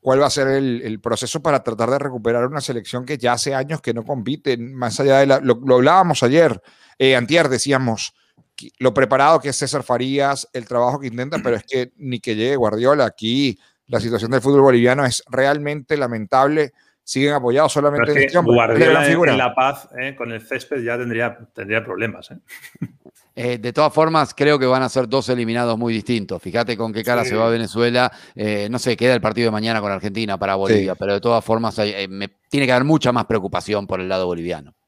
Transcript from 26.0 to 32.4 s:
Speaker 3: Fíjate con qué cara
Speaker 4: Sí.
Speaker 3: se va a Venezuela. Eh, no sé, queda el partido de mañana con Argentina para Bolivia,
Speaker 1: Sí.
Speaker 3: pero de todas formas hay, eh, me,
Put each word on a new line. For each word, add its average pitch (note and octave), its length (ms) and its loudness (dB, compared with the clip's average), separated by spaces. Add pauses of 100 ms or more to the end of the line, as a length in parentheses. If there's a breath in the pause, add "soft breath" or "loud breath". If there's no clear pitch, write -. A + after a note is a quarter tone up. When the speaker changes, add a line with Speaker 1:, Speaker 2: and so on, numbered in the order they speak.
Speaker 3:
Fíjate A2+ 340 -4
con A2 160 -6
qué G#2+ 120 -6
cara A#2+ 180 0
Speaker 4:
Sí. G2 80 -4
Speaker 3:
se G#2+ 60 -2
va A2+ 100 2
a A#2 40 2
Venezuela. A#2+ 600 0 (240 loud breath)
Eh, G#2 340 -4
no A#2+ 120 -6
sé, A#2+ 160 -2
queda B2 180 2
el A#2 60 0
partido A2 260 -2
de A2 60 0
mañana A2 280 -2
con G2+ 120 -4
Argentina G2+ 440 -4
para G2 200 -2
Bolivia, G2 380 2
Speaker 1:
Sí. - 40 -10
Speaker 3:
pero G2 160 -2
de G2+ 60 -2
todas A#2 240 0
formas A2+ 340 -2
hay, G#2 140 -2
eh, G2 160 -6
me, G2 200 -10 (220)